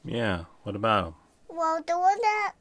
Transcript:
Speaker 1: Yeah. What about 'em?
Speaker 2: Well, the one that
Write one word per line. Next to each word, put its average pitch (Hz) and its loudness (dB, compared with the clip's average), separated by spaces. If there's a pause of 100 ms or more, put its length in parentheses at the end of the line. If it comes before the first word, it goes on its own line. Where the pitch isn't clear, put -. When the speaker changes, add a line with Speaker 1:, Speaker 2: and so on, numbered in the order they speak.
Speaker 1:
Yeah. 104 -2 (200)
What 101 -8
about 101 2
'em? 82 -12 (340)
Speaker 2:
Well, 330 -2
the 339 0
one 392 4
that 415 0